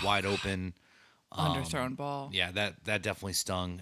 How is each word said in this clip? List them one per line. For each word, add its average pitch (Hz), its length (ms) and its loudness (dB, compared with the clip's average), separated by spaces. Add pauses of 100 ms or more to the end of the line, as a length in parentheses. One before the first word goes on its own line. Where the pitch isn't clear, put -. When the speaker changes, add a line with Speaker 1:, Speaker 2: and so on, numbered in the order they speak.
Speaker 1:
Oh, 95 40 0
Speaker 2:
wide 101 180 4
Speaker 1:
God. 98 100 2
Speaker 2:
open. 92 400 0 (600)
Speaker 1:
Underthrown 127 540 0
Speaker 2:
Um, 131 80 -6
Speaker 1:
ball. 143 360 -6
Speaker 2:
yeah, 90 200 2
that, 101 340 -2
that 107 160 0
definitely 98 320 -2
stung. 90 480 0